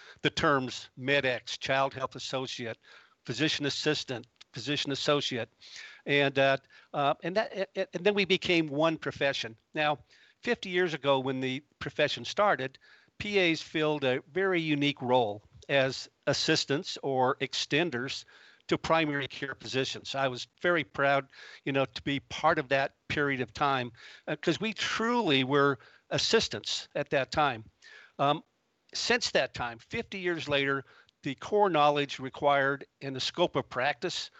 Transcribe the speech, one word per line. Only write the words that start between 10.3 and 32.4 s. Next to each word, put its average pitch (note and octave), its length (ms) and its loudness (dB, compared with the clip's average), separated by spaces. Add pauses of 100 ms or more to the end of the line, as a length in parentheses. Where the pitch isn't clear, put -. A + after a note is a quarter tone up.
fifty A#3 260 -4
years F3+ 240 0
ago C#3 280 2
when C3 200 -2
the C3 220 -2 (160)
profession C#3+ 440 -2
started, C#3+ 540 0 (420)
P G3+ 220 0 (100)
As D#3 120 0
filled D3+ 420 0
a C3 160 2 (100)
very F3+ 300 0
unique D3 400 0
role A#2+ 420 2 (280)
as C3+ 400 0 (160)
assistants D3+ 760 0
or C3 340 0
extenders C3+ 920 -4 (420)
to E3+ 80 2
primary D3 500 0
care C3+ 320 -8
physicians. B2 560 -4
I C3+ 140 0
was B2 180 -8 (140)
very F3 240 2
proud, C#3 420 2 (380)
you C#3+ 80 -2
know, C3+ 140 2
to - 160 -10
be C#3 180 -2
part D#3 380 2
of C3 100 -2
that C#3 240 0 (160)
period C#3+ 320 0
of A#2+ 140 -6
time, C3 360 0 (380)
uh, D#3 80 -2
'cause D#3 240 0
we G#3+ 140 -4
truly A3 720 0
were C#3 340 4 (320)
assistants - 840 0
at C#3+ 160 -4
that C3+ 200 0
time. C3 340 0 (540)
Um, C#3+ 240 0 (500)
since - 380 0
that C#3+ 240 0
time, A#2 240 -8
fifty A3 400 -10
years E3+ 280 -4
later, C#3 380 0 (380)
the C#3 140 -4
core G#3 340 2
knowledge D3 480 4
required C#3 640 0 (160)